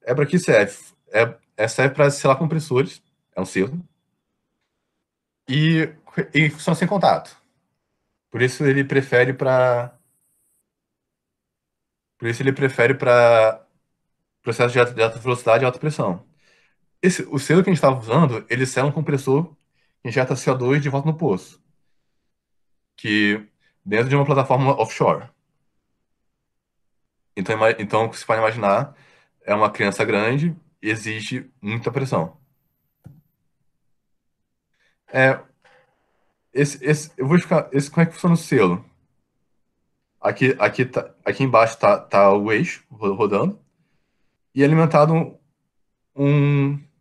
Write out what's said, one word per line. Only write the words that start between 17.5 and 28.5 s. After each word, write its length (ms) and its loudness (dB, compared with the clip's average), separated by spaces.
que 60 -2
a 40 2
gente 80 0
tava 180 2
usando, 480 0
ele 200 -2
sela 220 -2
um 20 -4
compressor 640 -2
que 80 -10
injeta 260 -2
C 160 -2
O 40 2
dois 260 0
de 80 -4
volta 180 -4
no 100 -2
poço, 460 -6
que 520 -2
dentro 260 -2
de 60 2
uma 100 2
plataforma 540 0
offshore. 500 -2
Então, 200 -4
ima-, 240 2
então, 260 -2
o 40 -6
que 80 -16
se 80 -16
pode 140 0
imaginar 560 -2